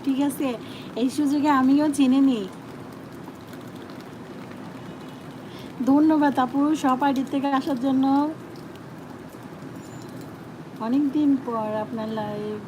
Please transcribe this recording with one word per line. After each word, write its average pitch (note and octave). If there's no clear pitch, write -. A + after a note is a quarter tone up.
ঠিক C4+
আছে, C#4
এই A#3
সুযোগে D4
আমিও C#4
চিনে C4+
নিই। G#3+
ধন্যবাদ D4
আপু, B3+
সব C4
আইডি C4+
থেকে C#4
আসার C4+
জন্য। C4
অনেক B3
দিন D4
পর A3+
আপনার A3
লাইভ G#3